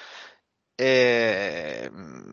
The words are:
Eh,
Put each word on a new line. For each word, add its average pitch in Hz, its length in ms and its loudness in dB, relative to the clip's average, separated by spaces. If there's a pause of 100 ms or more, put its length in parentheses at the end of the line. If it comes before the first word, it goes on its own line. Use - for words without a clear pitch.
(760)
Eh, 101 1120 2 (440)